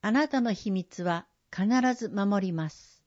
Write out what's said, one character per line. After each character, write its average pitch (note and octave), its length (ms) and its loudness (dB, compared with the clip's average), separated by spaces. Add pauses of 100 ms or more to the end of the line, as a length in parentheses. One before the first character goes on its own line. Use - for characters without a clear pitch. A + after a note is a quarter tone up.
あ G#3+ 120 0
な D4 160 4
た C4+ 120 0
の A#3 120 0
秘 G3 180 -4
密 F#3 320 -4
は F3 240 -2 (260)
必 F#3+ 140 -2 (280)
ず A#3+ 140 -8
守 G3 400 0
り F3+ 40 -2
ま D#3+ 180 -2
す。 - 360 -20